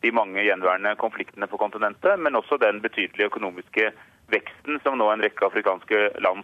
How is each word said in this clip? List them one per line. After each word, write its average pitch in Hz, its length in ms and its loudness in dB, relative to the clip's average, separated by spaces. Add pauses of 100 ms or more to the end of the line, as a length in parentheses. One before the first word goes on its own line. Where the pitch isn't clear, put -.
de 117 100 2
mange 101 320 0
gjenværende 95 540 2
konfliktene - 500 -6
på 101 100 -8
kontinentet, 107 640 0
men 147 140 0
også 123 260 0
den 104 220 4
betydelige 104 500 -2
økonomiske 101 580 -2 (380)
veksten - 540 -4
som 135 160 0
nå 107 120 4
en 107 120 0
rekke 107 240 0
afrikanske 104 720 0
land 98 240 0